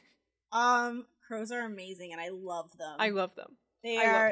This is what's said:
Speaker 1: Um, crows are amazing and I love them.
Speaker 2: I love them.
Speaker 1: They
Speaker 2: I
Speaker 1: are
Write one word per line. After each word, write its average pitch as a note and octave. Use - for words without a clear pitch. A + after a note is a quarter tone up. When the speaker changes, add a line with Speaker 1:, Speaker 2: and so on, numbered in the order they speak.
Speaker 1:
Um, A#3+
crows A3
are A#3+
amazing F#3
and E3
I E3+
love F3+
them. D#3
Speaker 2:
I G#3+
love F#3+
them. -
Speaker 1:
They A#3
Speaker 2:
I A3+
Speaker 1:
are A3+